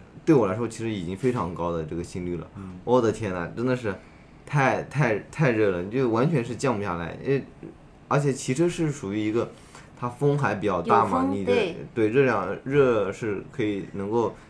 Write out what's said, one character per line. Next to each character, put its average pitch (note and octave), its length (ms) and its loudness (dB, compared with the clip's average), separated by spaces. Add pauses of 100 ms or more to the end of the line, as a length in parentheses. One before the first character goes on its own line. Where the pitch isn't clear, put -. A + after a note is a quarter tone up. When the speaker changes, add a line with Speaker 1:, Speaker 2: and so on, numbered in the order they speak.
(220)
Speaker 1:
对 D#3+ 120 6
我 A#2+ 120 6
来 F#2+ 80 0
说 A2+ 140 -2
其 - 80 -10
实 A2+ 140 -4
已 G2 160 -4
经 F#2 100 -4
非 B2 160 0
常 F#2 220 -4
高 E2+ 180 -4
的 E2 100 -4
这 D#2 140 -8
个 E2+ 80 -4
心 F2+ 220 -8
率 F2 100 -4
了。 D#2+ 100 -10 (100)
Speaker 2:
嗯。 F#2 280 -14
Speaker 1:
我 B2 160 6
的 A2+ 100 4
天 A2 220 -4
呐， F2 240 -4
真 A#2 100 -2
的 B2+ 80 2
是 A#2 200 -4 (500)
太， B2+ 400 2
太， A#2+ 340 0 (120)
太 D3 200 2
热 A2 200 4
了， F2 120 -2
你 G2 80 -6
就 B2 200 0
完 A#2+ 200 2
全 C3 140 0
是 A#2+ 100 -6
降 A#2 220 0
不 G2+ 60 -4
下 F#2 140 -2
来。 E2 280 -6
因 A2+ 60 -2
为， C#3 120 2 (640)
而 C3+ 140 2
且 C#3+ 100 2
骑 B2+ 220 -4
车 E3 160 2
是 E3 240 -2
属 G2+ 220 -6
于 G#2+ 40 0
一 G#2+ 140 0
个， A2+ 180 0 (480)
它 B2 100 -6
风 C#3+ 300 0
还 G#2+ 160 0
比 G2+ 120 -4
较 F2+ 160 0
大 A2+ 240 4
嘛， - 160 0
Speaker 3:
有 - 40 2
风， F2+ 60 0
Speaker 1:
你 - 120 -4
的， - 80 2
Speaker 3:
对。 G3+ 240 0 (180)
Speaker 1:
对， A2 140 2
热 C3 160 4
量， G2+ 400 0
热 B2 460 4
是 G2+ 400 -4
可 - 140 -2
以 G2+ 300 -2
能 G2 160 -4
够 A2 240 0 (140)